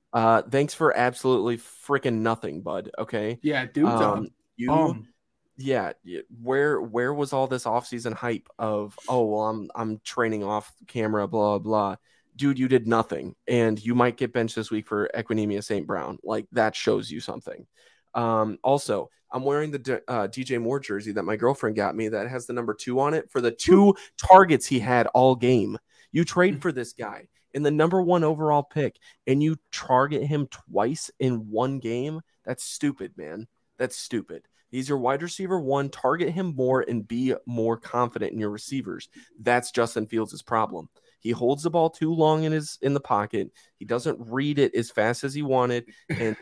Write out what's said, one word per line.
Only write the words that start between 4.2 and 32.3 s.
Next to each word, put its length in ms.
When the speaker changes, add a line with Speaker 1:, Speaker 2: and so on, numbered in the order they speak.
Speaker 2:
a 40
Speaker 1:
you 120
Speaker 2:
bum. 400
Speaker 1:
Yeah, 340
y-, 160
where, 400
where 320
was 200
all 140
this 180
offseason 480
hype 340
of, 400
"Oh, 180
well, 180
I'm, 320
I'm 280
training 400
off 300
camera, 400
blah, 320
blah." 380
Dude, 240
you 80
did 200
nothing, 480
and 360
you 100
might 240
get 160
benched 220
this 160
week 160
for 260
Equinemia 500
Saint 240
Brown. 360
Like, 300
that 220
shows 360
you 80
something. 480
Um, 500
also, 460
I'm 120
wearing 280
the 80
D-, 180
uh, 180
D 160
J 140
Moore 240
jersey 320
that 100
my 140
girlfriend 400
got 180
me 140
that 180
has 200
the 60
number 200
two 260
on 140
it 180
for 80
the 120
two 440
targets 480
he 140
had 280
all 280
game. 420
You 140
trade 300
Speaker 2:
Hmm. 40
Speaker 1:
for 140
this 180
guy 360
in 100
the 80
number 300
one 220
overall 400
pick, 340
and 160
you 140
target 520
him 240
twice 720
in 320
one 280
game? 420